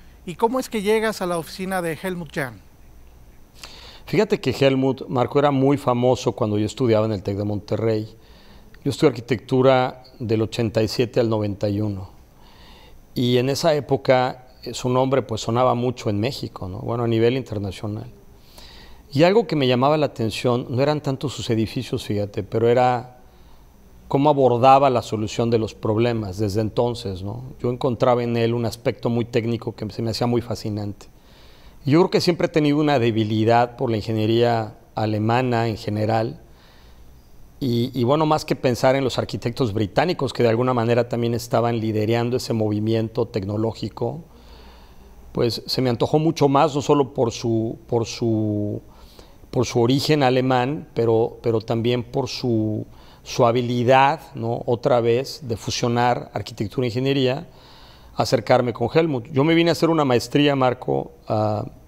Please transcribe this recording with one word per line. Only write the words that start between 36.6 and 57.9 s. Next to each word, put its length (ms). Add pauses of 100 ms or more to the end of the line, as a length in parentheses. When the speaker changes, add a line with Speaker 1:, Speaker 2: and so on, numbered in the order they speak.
Speaker 2:
Y, 300 (100)
y 40
bueno, 240
más 180
que 100
pensar 400
en 80
los 140
arquitectos 560
británicos, 580
que 120
de 60
alguna 260
manera 340
también 240
estaban 460
liderando 580
ese 160
movimiento 720
tecnológico, 960 (1080)
pues 340
se 160
me 80
antojó 300
mucho 280
más, 280
no 80
solo 320
por 160
su, 560
por 180
su, 800 (640)
por 160
su 160
origen 400
alemán, 720
pero, 480
pero 200
también 420
por 240
su, 580 (380)
su 240
habilidad, 720 (140)
¿no? 320
Otra 340
vez, 400
de 160
fusionar 800
arquitectura 500
e 40
ingeniería, 600 (640)